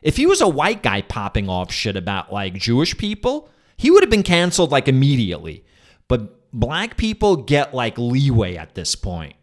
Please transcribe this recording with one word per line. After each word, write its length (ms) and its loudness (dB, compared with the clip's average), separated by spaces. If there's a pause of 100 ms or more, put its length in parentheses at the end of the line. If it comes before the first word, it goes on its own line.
If 140 0
he 100 2
was 140 4
a 80 4
white 340 0
guy 200 0
popping 460 -6
off 240 -4
shit 240 -4
about, 360 -6
like, 220 -6
Jewish 420 0
people, 520 -6 (280)
he 140 2
would 120 10
have 80 2
been 120 4
canceled, 480 2
like, 180 2
immediately. 760 0 (420)
But 460 -4
black 440 -4
people 400 0
get, 380 0
like, 240 -4
leeway 580 0
at 180 -14
this 200 -6
point 480 -10